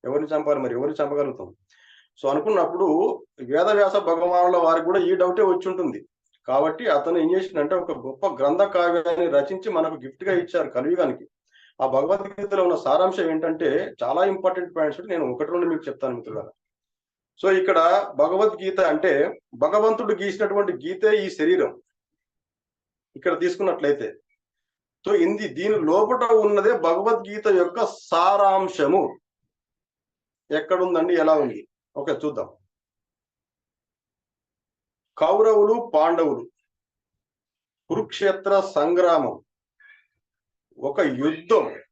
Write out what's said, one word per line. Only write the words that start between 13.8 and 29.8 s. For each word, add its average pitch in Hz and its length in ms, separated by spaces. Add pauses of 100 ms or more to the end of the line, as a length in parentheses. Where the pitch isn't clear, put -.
చాలా 139 220 (100)
ఇంపార్టెంట్ 185 440
పాయింట్స్ 202 240 (120)
నేను 165 200
ఒకటి 151 220
రెండు 175 160
మీకు 160 180
చెప్తాను 131 300
మిత్రులారా. 107 340 (880)
So 185 60 (140)
ఇక్కడ 185 180 (440)
భగవద్గీత 190 580 (120)
అంటే 156 200 (520)
భగవంతుడు 214 580
గీసినటువంటి 202 600
గీతే 185 300 (120)
ఈ 190 40 (100)
శరీరం 170 340 (1500)
ఇక్కడ 170 160 (100)
తీసుకున్నట్లయితే. 147 680 (920)
So 196 80 (120)
ఇంది, 208 220 (120)
దీని 208 180 (140)
లోపట 220 340 (220)
ఉన్నదే 208 260 (160)
భగవద్గీత 196 580 (140)
యొక్క 175 260 (220)
సారాంశము. 190 920 (1600)